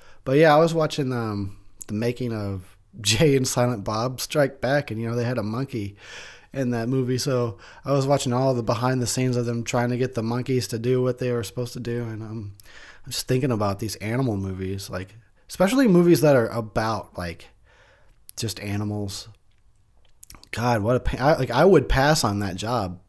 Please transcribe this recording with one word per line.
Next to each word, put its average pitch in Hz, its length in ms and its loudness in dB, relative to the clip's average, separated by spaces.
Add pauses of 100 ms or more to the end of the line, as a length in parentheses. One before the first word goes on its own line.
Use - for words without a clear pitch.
(240)
But 135 140 2
yeah, 156 180 8
I 151 40 8
was 160 140 4
watching, 151 400 -2
um, 104 440 -6 (300)
the 104 80 -6
making 120 360 -4
of 98 460 -8 (120)
<laughs> 107 120 -18
Jay 127 340 4
and 127 120 0
Silent 123 360 0
Bob 117 380 -4
Strike 139 400 -2
Back, 135 300 0
and, 110 100 -6
you 117 80 -4
know, 117 60 -4
they 120 100 0
had 120 140 -2
a 104 40 -2
monkey 110 520 -6 (580)
in 131 160 -2
that 117 180 -2
movie. 127 300 0
So 123 400 -2 (260)
I 135 80 -4
was 139 140 2
watching 135 280 2
all 131 200 2
the 120 80 0
behind 123 400 0
the 117 60 -2
scenes 127 280 0
of 120 120 0
them 117 160 -4
trying 120 260 0
to 123 80 -2
get 127 160 -2
the 117 80 -4
monkeys 120 460 -2
to 117 100 -6
do 127 240 0
what 127 160 0
they 123 140 -4
were 120 120 -2
supposed 123 300 -8
to - 60 -10
do, 120 240 -6
and, 110 180 -8
um, 107 320 -10 (500)
I'm 127 80 -14
just - 160 -8
thinking 131 240 2
about 101 280 0
these 107 160 -6
animal 113 420 -2
movies, 95 540 -6
like, 92 240 -10 (340)
especially 240 380 2
movies 175 340 6
that 147 140 6
are 113 140 4
about, 110 680 -4
like, 87 320 -10 (880)
just 110 240 -6
animals. 104 640 -6 (1200)
God, 117 300 0
what 117 140 2
a 120 60 2
pa-, - 160 0
I, 143 200 4
like, 123 140 -2
I 139 140 4
would 180 240 6
pass 147 340 4
on 101 160 0
that 95 160 -4
job 98 540 -4